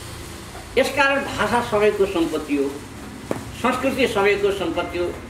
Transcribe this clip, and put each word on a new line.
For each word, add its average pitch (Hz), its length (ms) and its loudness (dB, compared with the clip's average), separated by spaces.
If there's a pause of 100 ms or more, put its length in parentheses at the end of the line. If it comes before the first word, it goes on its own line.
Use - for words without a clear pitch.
(760)
यसकारण 277 480 2
भाषा 226 460 0
सबैको 208 340 4
सम्पत्ति 156 500 0
हो, 139 160 2 (920)
संस्कृति 262 440 2
सबैको 202 440 4
सम्पत्ति 170 460 -2
हो। 175 160 0 (160)